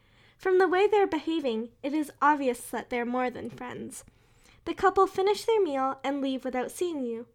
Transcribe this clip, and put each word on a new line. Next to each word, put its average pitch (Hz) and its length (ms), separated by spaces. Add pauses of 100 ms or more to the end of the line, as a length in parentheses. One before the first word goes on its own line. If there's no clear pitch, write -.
(360)
From 370 220
the 370 100
way 370 180
they're 403 200
behaving, 277 640 (120)
it 269 100
is 302 200 (100)
obvious 277 380 (100)
that - 200
they're 240 140
more 247 240
than 240 220
friends. 247 540 (600)
The 339 80
couple 381 320
finish 392 380
their 453 160
meal 269 440
and 277 160
leave 262 240
without 254 260
seeing 330 340
you. 233 300